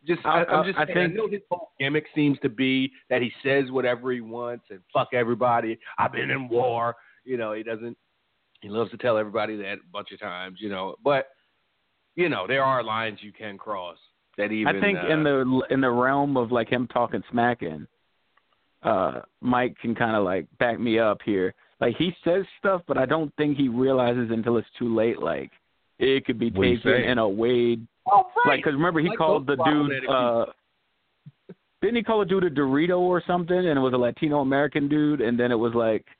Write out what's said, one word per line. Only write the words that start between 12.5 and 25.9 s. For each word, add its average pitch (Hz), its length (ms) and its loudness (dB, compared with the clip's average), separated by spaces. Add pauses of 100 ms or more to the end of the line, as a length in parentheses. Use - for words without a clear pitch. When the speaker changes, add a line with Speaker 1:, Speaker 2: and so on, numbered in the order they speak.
Speaker 1:
are 131 180 2
lines 110 400 -4
you 104 100 -18
can 101 260 -14
cross 90 380 -10 (400)
that 104 160 -2
even, 110 240 0
Speaker 2:
I 196 40 -2
think 202 180 0
Speaker 1:
uh, - 100 -4
Speaker 2:
in 156 160 2
the, 131 460 2
in 135 100 2
the 131 100 4
realm 135 460 2
of, 120 160 0
like, 117 160 0
him 123 200 0
talking 117 420 -2
smack 120 320 0
in, 78 240 -10 (960)
uh, 92 400 0 (180)
Mike 123 400 0
can 117 140 -2
kinda, 110 260 0
like, 92 260 0 (120)
back 117 200 0
me 110 200 0
up 107 260 2
here. 95 300 0 (260)
Like, 123 160 0
he 175 160 0 (120)
says 185 200 0 (140)
stuff, 190 300 0
but 139 100 -2
I 131 80 2
don't 151 300 -2
think 147 200 0
he 139 120 2
realizes 123 640 2
until 113 260 0
it's 107 120 -2 (100)
too 117 160 0
late, 113 260 2
like, 69 300 -4 (480)